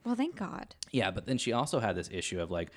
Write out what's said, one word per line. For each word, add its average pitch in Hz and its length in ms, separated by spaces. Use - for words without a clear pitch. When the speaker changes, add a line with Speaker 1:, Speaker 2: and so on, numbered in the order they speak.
Speaker 1:
Well, 240 120
thank 302 200
God. - 380
Speaker 2:
Yeah, 101 200
but 92 160
then 127 100
she 117 160
also 135 260
had 107 160
this 87 160
issue 90 280
of, 85 100
like, 85 280